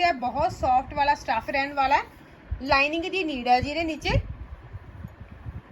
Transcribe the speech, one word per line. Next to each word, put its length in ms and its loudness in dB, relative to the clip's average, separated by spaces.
ਹੈ, 140 4
ਬਹੁਤ 380 0
ਸੌਫਟ 400 2
ਵਾਲਾ 220 2
ਸਟਾਫ 340 -2
ਰਹਿਣ 240 0
ਵਾਲਾ, 240 4
ਲਾਈਨਿੰਗ 420 2
ਦੀ 180 -2
ਨੀਡ 240 -4
ਹੈ 140 6
ਜੀ 80 -4
ਇਹਦੇ 140 -2
ਨੀਚੇ। 260 -4